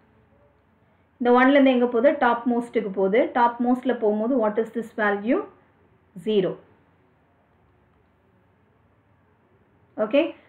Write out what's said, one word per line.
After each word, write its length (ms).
இந்த 180
ஒன்ல 180
இருந்து 200
எங்க 200
போகுது? 140
டாப் 300
மோஸ்ட்டுக்கு 380
போகுது. 200
டாப் 300
மோஸ்ட்ல 260
போகும்போது, 400
what 180
is 160
this 100
value? 380
Zero. 260
Okay? 180